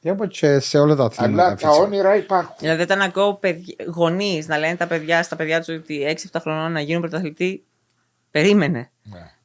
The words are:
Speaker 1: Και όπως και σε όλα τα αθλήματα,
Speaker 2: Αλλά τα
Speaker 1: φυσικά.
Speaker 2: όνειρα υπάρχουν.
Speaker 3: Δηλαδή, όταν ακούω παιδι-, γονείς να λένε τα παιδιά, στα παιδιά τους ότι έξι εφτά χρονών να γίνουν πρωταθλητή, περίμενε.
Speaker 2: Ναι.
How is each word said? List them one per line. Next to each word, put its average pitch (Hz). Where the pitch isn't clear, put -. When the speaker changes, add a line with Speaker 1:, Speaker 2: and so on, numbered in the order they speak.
Speaker 1:
Και 160
όπως 196
και 143
σε 139
όλα 147
τα 135
αθλήματα, 117
Speaker 2:
Αλλά 180
τα -
Speaker 1:
φυσικά. 156
Speaker 2:
όνειρα 196
υπάρχουν. 185
Speaker 3:
Δηλαδή, 160
όταν 196
ακούω 196
παιδι-, 180
γονείς 170
να 151
λένε 160
τα 175
παιδιά, 165
στα 170
παιδιά 165
τους 165
ότι 156
έξι 156
εφτά 165
χρονών 156
να 156
γίνουν 160
πρωταθλητή, 175
περίμενε. 151
Speaker 2:
Ναι. 90